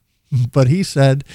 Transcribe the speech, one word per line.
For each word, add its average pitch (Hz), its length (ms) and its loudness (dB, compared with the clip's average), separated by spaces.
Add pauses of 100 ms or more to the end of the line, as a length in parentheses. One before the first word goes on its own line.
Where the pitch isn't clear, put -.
(300)
<laughs> 123 220 -2
But 135 160 2
he 175 140 0
said 139 420 0 (100)